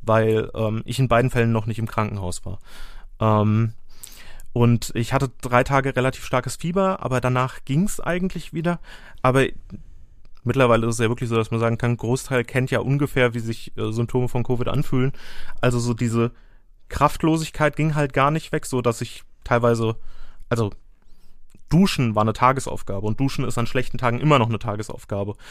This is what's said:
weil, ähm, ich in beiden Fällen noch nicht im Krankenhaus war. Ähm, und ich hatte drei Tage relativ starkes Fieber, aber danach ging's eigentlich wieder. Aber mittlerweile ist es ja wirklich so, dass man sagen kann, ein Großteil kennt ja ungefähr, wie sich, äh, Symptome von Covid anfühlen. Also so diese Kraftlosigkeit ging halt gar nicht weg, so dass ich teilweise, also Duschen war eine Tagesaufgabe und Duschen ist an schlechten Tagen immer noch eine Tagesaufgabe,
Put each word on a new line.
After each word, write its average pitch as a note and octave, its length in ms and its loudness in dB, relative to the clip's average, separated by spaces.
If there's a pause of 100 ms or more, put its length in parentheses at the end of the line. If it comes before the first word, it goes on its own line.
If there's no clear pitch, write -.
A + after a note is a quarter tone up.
weil, A2 540 2
ähm, A2 280 -2
ich - 140 -4
in C3+ 80 4
beiden A#2+ 240 4
Fällen A#2 220 4
noch A2 140 0
nicht A2+ 120 -4
im A2 80 -4
Krankenhaus G2+ 580 -4
war. F#2 140 -8 (600)
Ähm, G#2+ 520 4 (800)
und A#2+ 440 4
ich B2 160 -2
hatte C3 180 2 (120)
drei B2 200 4
Tage C3+ 320 2
relativ B2+ 300 0
starkes B2+ 320 -2
Fieber, F#3+ 480 0
aber B2 160 0
danach B2+ 440 0
ging's D#3+ 360 0
eigentlich F3 520 -4
wieder. E3 280 -2 (420)
Aber C3 220 4 (1000)
mittlerweile A#2 420 4
ist A#2 80 0
es G#2+ 60 -2
ja A2+ 100 4
wirklich A#2+ 180 -4
so, A#2 80 0
dass A2 140 0
man A2+ 100 -2
sagen A#2 160 2
kann, A#2+ 160 0
ein A#2+ 60 0
Großteil B2 440 -2
kennt B2+ 280 -2
ja B2 100 0
ungefähr, C3 540 2
wie A#2+ 60 -6
sich, - 360 -6
äh, A2 160 -4
Symptome A#2+ 360 0
von A#2+ 160 0
Covid A#2+ 240 0
anfühlen. C3+ 440 2 (480)
Also B2 180 4
so A#2+ 140 0
diese A#2 380 0 (580)
Kraftlosigkeit D#3 880 0
ging D3+ 180 0
halt D3 200 0
gar C#3 160 4
nicht D#3 200 -4
weg, D#3 140 -2
so B2+ 160 -2
dass A#2 220 0
ich - 220 -8 (200)
teilweise, A#2 520 2 (520)
also A2 220 0 (960)
Duschen D3 460 4
war G#2+ 80 2
eine A2 100 2
Tagesaufgabe B2+ 760 0
und G#2+ 140 0
Duschen C#3 240 0
ist A#2+ 140 -2
an A2+ 80 0
schlechten - 320 0
Tagen A#2+ 220 0
immer D3 180 6
noch A2 100 4
eine A2+ 100 -2
Tagesaufgabe, G#2 760 -6 (160)